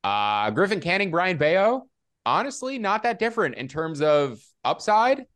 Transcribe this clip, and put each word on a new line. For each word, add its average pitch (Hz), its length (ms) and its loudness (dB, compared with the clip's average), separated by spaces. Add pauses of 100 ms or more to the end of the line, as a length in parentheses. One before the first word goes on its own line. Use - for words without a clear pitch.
Uh, 104 460 0
Griffin 190 300 0
Canning, 185 300 -2
Brayan 175 280 0
Bello, 190 500 2 (360)
honestly, 254 540 -2
not 214 240 -2
that 233 160 -2
different 220 380 -2
in 127 100 -8
terms 156 340 -6
of 147 380 2 (260)
upside 226 600 2 (120)